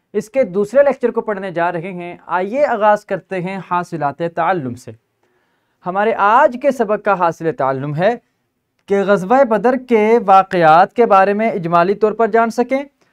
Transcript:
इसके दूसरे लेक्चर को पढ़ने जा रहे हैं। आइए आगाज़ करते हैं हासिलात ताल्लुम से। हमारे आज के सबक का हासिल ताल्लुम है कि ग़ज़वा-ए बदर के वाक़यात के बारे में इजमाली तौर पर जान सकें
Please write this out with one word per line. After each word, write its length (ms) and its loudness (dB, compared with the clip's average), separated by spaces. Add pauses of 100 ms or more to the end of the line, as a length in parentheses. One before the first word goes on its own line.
(140)
इसके 360 -2
दूसरे 340 0
लेक्चर 260 0
को 120 -4
पढ़ने 300 -8
जा 180 -2
रहे 240 -8
हैं। 240 -14 (140)
आइए 340 -2
आगाज़ 400 0
करते 360 -8
हैं 240 -8
हासिलात 560 -4 (120)
ताल्लुम 420 -2
से। 200 -20 (880)
हमारे 260 0 (120)
आज 340 4
के 160 0
सबक 300 -4
का 120 0
हासिल 380 -2
ताल्लुम 420 -4
है 180 0 (720)
कि 160 0
ग़ज़वा-ए 420 2
बदर 300 0 (100)
के 180 2 (220)
वाक़यात 680 4
के 140 2
बारे 280 4
में 140 -2
इजमाली 460 0
तौर 180 0
पर 180 0
जान 240 2
सकें 280 -2 (280)